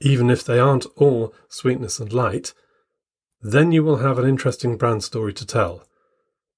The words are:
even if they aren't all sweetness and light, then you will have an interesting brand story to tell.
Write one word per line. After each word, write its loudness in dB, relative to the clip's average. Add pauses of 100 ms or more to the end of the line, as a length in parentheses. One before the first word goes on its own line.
even 2
if 0
they 0
aren't 2 (100)
all 2 (140)
sweetness -4
and -10
light, -4 (880)
then 2
you 4
will 2
have 0
an 2
interesting -2
brand 0
story -6
to -16
tell. -4 (720)